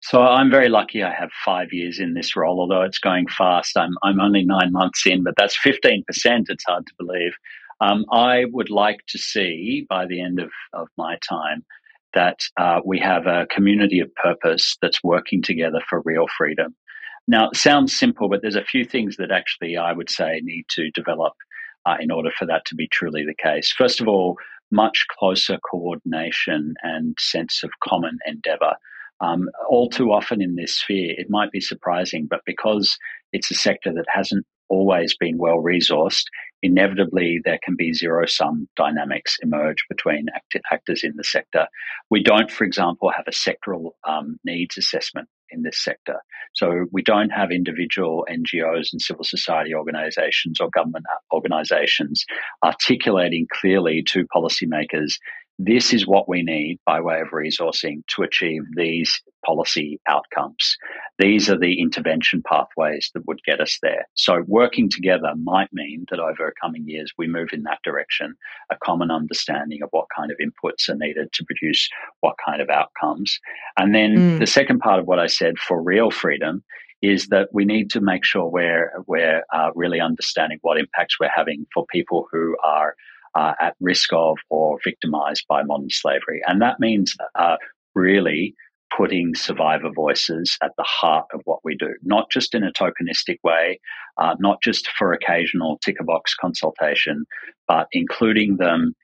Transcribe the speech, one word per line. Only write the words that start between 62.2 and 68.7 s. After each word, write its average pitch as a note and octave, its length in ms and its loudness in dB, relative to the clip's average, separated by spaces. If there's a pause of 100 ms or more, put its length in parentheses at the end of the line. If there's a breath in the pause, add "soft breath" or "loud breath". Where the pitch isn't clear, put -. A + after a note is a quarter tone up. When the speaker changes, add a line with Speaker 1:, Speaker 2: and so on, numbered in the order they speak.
Speaker 1:
pathways D2+ 680 0
that E2+ 120 -8
would D#2+ 200 -6
get D2+ 160 2
us - 200 -2
there." D#2 320 -2
So F#2+ 340 2
working A#2 420 4
together F2 520 0
might F#2 300 0
mean D#2 380 -10
that F2 100 -6
over D#2 420 -4
coming D#2+ 260 -8
years, D2+ 300 -10
we E2+ 100 -4
move E2 240 -4
in D#2 120 -8
that D2 200 -4
direction, D2 520 -4 (360 loud breath)